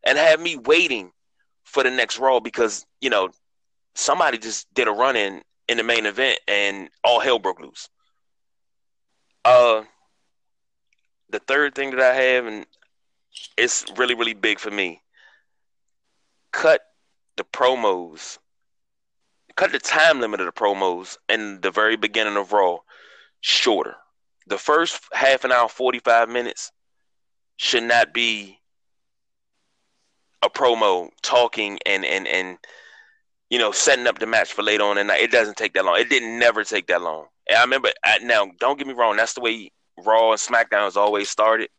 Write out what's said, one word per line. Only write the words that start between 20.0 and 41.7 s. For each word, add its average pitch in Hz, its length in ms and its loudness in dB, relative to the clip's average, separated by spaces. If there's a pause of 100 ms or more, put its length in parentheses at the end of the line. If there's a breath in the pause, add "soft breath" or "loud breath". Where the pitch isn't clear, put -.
limit 107 200 -4
of 92 80 -4
the 85 40 -6
promos 95 680 -2 (100)
in 104 340 -4
the 95 100 -2
very 107 240 2
beginning 107 420 -2
of 98 140 -4
Raw 92 280 2 (640 soft breath)
shorter. - 540 0 (520)
The 98 100 -6
first 165 420 0 (140)
half 135 300 2
an 127 80 -2
hour, 120 180 2
forty-five 120 580 2
minutes, 120 440 -6 (880)
should 117 260 -2
not 117 300 2
be 110 460 -6 (1800)
a 101 80 0
promo 107 600 0 (120)
talking 113 640 0
and, 95 180 -2
and, 90 240 -4
and, 92 300 -4 (920 loud breath)
you 120 100 -2
know, 107 120 0
setting 123 360 0
up 107 120 -2
the 110 60 -4
match 110 280 0
for 104 100 -6
later 104 200 0
on 101 140 0
in 101 100 -2
the 101 60 0
night. 78 80 2
It 117 100 0
doesn't 110 260 0
take 110 160 -4
that 95 120 0
long. 90 140 2
It 120 100 0
didn't 120 300 -2
never 110 240 2
take 101 240 -4
that 87 140 0
long. 80 260 -8 (200)
And 104 100 2
I 120 40 6
remember, 123 280 2 (140)
I, 107 160 2
now, 113 300 0 (100)
don't 139 180 0
get 131 100 -8
me 135 60 -10
wrong, 113 240 0
that's 113 160 -2
the 127 80 -10
way 113 300 -6 (260)
Raw 110 340 4
and 107 80 0
SmackDown 113 460 0
has 92 100 -6
always 101 340 2
started. 110 500 0